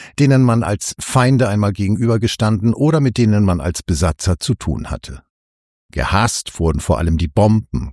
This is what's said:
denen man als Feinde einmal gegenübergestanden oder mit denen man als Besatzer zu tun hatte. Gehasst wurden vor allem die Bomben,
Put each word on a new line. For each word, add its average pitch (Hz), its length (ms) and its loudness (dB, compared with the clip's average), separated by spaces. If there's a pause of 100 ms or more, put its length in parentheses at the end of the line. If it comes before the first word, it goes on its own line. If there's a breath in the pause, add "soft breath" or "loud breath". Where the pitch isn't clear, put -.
(180 loud breath)
denen 135 240 4
man 117 200 2
als 98 360 -4
Feinde 127 500 2
einmal 101 240 0
gegenübergestanden 110 1040 0
oder 156 260 2
mit 135 160 0
denen 107 280 2
man 87 180 0
als 82 200 -4
Besatzer 85 560 -2
zu - 160 -2
tun - 360 -6
hatte. - 320 -12 (680)
Gehasst - 680 -2
wurden 78 200 0
vor - 180 0
allem 82 180 0
die 80 120 -2
Bomben, 104 640 0